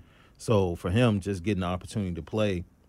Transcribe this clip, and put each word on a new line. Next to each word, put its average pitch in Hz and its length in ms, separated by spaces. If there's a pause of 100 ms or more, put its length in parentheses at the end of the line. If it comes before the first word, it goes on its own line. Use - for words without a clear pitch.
(360)
So 95 380
for 87 160
him, 110 300
just 92 240
getting 98 160
the 92 60
opportunity 90 480
to 82 80
play, 101 420 (240)